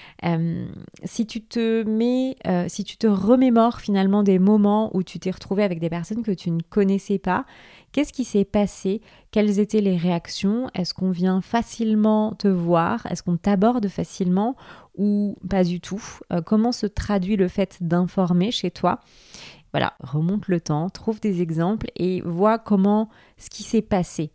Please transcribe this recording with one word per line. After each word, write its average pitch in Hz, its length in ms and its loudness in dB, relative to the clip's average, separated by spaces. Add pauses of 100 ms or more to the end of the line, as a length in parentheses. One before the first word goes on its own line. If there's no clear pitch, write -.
(240)
euh, 170 420 -2 (380)
si 214 220 -4
tu 220 180 -10
te 226 400 0
mets, 247 520 0 (100)
euh, 180 220 0
si 196 160 -8
tu - 120 -14
te - 100 0
remémores 233 720 4
finalement 196 420 2
des 196 160 4
moments 208 580 4
où 190 60 0
tu - 160 -12
t'es 185 120 -6
retrouvé 196 320 -4
avec 180 180 0
des 170 80 -2
personnes 175 340 -6
que 214 100 -2
tu 170 180 -4
ne 165 100 0
connaissais 196 580 0
pas, 190 260 -2 (480)
qu'est-ce 285 200 -2
qui 254 120 -6
s'est 202 200 0
passé ? 202 560 -2 (300)
Quelles 208 280 2
étaient 208 220 2
les 196 160 2
réactions ? 180 800 -2
Est-ce 180 200 -4
qu'on 185 160 -2
vient 185 300 0
facilement 214 920 0
te - 140 -2
voir ? 175 580 0
Est-ce - 160 -6
qu'on 175 140 0
t'aborde 208 520 2
facilement 185 680 -2 (400)
ou 202 400 0 (120)
pas 185 160 2
du 175 160 0
tout ? 196 220 -8 (300)
Euh, 175 100 0
comment 220 300 2
se - 140 -4
traduit 202 500 -2
le 190 120 2
fait - 320 -4
d'informer 175 720 2
chez 185 200 -4
toi ? - 300 -2 (720)
Voilà, - 280 -2
remonte 160 480 -4
le 175 120 0
temps, 156 280 -2
trouve 220 320 -6
des 185 220 -2
exemples 165 540 -2
et 185 260 -2
vois 196 360 0
comment 208 520 2 (260)
ce - 140 -12
qui - 120 -14
s'est 220 200 0
passé, 175 520 -2